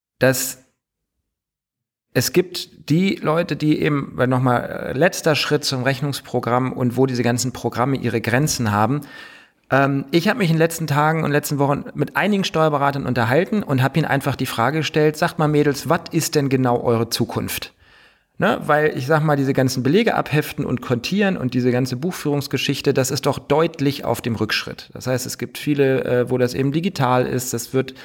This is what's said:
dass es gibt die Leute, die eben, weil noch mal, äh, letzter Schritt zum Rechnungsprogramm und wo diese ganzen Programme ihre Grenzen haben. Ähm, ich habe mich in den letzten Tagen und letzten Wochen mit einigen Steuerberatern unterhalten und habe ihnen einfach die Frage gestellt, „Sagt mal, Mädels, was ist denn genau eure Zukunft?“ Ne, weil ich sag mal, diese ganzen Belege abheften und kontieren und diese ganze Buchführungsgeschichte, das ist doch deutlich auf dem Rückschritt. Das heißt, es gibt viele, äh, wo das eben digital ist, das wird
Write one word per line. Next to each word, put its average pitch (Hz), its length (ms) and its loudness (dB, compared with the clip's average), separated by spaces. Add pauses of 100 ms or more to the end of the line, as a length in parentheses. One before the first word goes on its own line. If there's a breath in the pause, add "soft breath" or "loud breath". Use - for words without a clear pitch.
(200)
dass 127 400 0 (1500)
es - 200 0
gibt - 560 -2
die 185 260 2
Leute, 156 400 -2
die 151 260 2
eben, 147 340 -2
weil 123 120 2
noch 127 140 2
mal, 123 180 2
äh, - 380 -6
letzter 160 380 2
Schritt 151 280 0
zum 127 200 -2
Rechnungsprogramm 127 920 -2
und 123 240 -2
wo 131 80 4
diese 123 180 0
ganzen 120 300 0
Programme 127 440 -2
ihre 117 240 -2
Grenzen 120 500 0
haben. 110 300 2 (680 loud breath)
Ähm, 139 420 2
ich 170 160 2
habe 226 120 2
mich 180 100 2
in 165 60 2
den 160 40 2
letzten 160 280 0
Tagen 151 360 2
und 151 80 0
letzten 143 280 0
Wochen 143 340 0
mit 143 220 -4
einigen 190 280 2
Steuerberatern 143 600 0
unterhalten 127 580 0
und 131 200 0
habe 135 160 0
ihnen - 80 2
einfach 135 280 -2
die 131 100 -4
Frage 131 340 0
gestellt, 151 380 2
„Sagt 170 220 -2
mal, 156 80 2
Mädels, 143 420 2
was 165 120 2 (100)
ist 160 240 0
denn 139 140 2
genau 127 320 2
eure 117 280 2
Zukunft?“ - 640 -4 (640 soft breath)
Ne, - 240 2
weil 151 320 2
ich 131 120 -4
sag 151 160 2
mal, 151 120 2
diese 135 180 2
ganzen 131 280 2
Belege 185 320 2
abheften - 500 -2
und 123 160 -2
kontieren 190 580 0
und 123 180 -4
diese 123 160 2
ganze 127 240 0
Buchführungsgeschichte, 143 1000 -2
das 131 160 0
ist 139 160 -2
doch 139 140 0
deutlich 143 640 0
auf 117 160 -2
dem 117 140 -4
Rückschritt. - 580 -4
Das - 140 -12
heißt, 127 180 -2
es - 140 -10
gibt - 180 -10
viele, 139 460 2
äh, 123 260 0
wo 127 80 2
das 123 160 0
eben 135 180 0
digital 135 540 0
ist, 127 300 -4
das - 180 -8
wird 127 320 -2